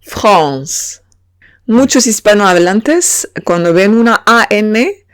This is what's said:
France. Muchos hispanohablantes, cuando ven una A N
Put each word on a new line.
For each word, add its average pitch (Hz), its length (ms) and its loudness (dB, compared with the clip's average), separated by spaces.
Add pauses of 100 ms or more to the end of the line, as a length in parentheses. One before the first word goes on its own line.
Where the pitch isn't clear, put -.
France. 156 1000 -4 (640)
Muchos 240 400 2
hispanohablantes, 208 1200 0 (140)
cuando 175 280 -2
ven 190 220 2
una 233 320 2
A 226 240 2
N 214 640 -2